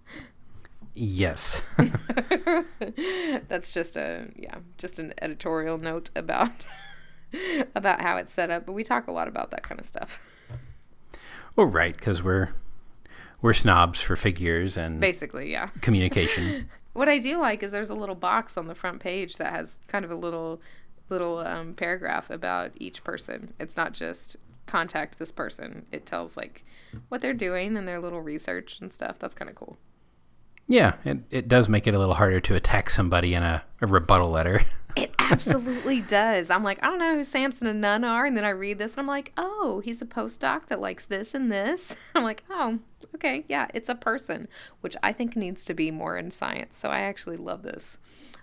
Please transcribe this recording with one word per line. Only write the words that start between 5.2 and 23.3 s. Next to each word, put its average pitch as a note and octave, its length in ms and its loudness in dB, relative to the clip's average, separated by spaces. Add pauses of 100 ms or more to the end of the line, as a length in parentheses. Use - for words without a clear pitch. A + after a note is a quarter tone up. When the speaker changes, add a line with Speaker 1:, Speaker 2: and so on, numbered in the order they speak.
Speaker 2:
editorial D#3+ 580 -4
note E3 380 -6
about, - 500 0 (540)
<laughs> E4 540 -4
about G3 280 2
how F3+ 140 0
it's F#3 160 -6
set F3 180 0
up, E3+ 160 -2
but F#3 60 -8
we G#3+ 120 -4
talk - 220 0
a F2 60 -6
lot E2 160 -2
about - 220 -6
that - 120 -10
kind - 180 -10
of - 60 -12
stuff. - 340 -10 (1400)
Speaker 1:
Well, G3+ 100 10
right, E2+ 340 2
'cause F#2 220 2
we're, F#2+ 280 4 (920)
we're A#2 100 8
snobs F2 480 6
for - 160 0
figures F2+ 640 0
and D#2+ 220 -2
Speaker 2:
Basically, D#3 520 -2
yeah. - 160 -4 (140)
Speaker 1:
communication. F2+ 920 2
Speaker 2:
<laughs> - 40 -20 (160)
What C#4 160 2
I D4 80 6
do C4+ 220 -2
like A3 240 0
is G3+ 80 -6
there's G#3 180 -4
a G#3 40 -8
little G3+ 200 -6
box F#3 420 -2
on E3 120 -6
the E3 60 -10
front F3 260 -8
page F3+ 380 -6
that D#3+ 140 -4
has D#3+ 360 -10
kind - 160 -2
of E3+ 80 -8
a - 20 -8
little, E3 480 -6 (480)
little, E3+ 300 -2
um, E3 340 -6
paragraph E3+ 560 -4
about F2+ 460 -4
each - 280 -12
person. - 560 -10